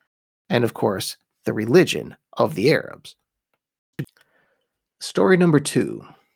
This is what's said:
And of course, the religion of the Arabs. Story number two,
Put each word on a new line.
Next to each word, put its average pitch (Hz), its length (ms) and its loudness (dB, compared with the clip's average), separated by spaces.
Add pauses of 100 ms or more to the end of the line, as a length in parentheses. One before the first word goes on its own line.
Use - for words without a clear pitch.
(500)
And 120 140 2
of 113 100 -2
course, 101 420 -4 (280)
the - 80 -4
religion 110 640 0 (160)
of - 240 -2
the 120 160 2
Arabs. - 420 -6 (1800)
Story 190 380 2
number 175 240 4
two, 123 440 -4 (320)